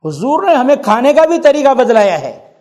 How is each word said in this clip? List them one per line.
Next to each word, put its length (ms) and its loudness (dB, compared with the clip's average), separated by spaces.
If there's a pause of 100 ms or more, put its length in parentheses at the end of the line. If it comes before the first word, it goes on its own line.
حضور 380 -4
نے 120 0
ہمیں 300 2
کھانے 300 0
کا 100 4
بھی 140 0
طریقہ 360 2
بتلایا 460 0
ہے 400 -16